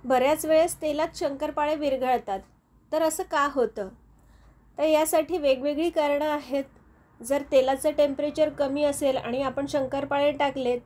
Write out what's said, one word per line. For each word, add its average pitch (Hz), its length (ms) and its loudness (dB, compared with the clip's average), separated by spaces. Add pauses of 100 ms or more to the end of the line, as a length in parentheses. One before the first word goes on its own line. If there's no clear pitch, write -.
बऱ्याच 262 400 2
वेळेस 320 380 2
तेलात 302 340 -2
शंकरपाळे 302 600 -4
विरघळतात, 254 640 -2 (520)
तर 311 100 0
असं 320 200 0
का 302 320 0
होतं? 220 340 -2 (920)
तर 285 60 0
यासाठी 311 540 2
वेगवेगळी 285 520 0
कारणं 294 360 0
आहेत. 277 380 -4 (560)
जर 277 220 -2 (100)
तेलाचं 269 400 4
टेम्परेचर 294 580 0
कमी 285 340 -2
असेल 285 320 0
आणि 254 260 -4
आपण 269 240 -2
शंकरपाळे 277 680 0
टाकले, 269 540 -2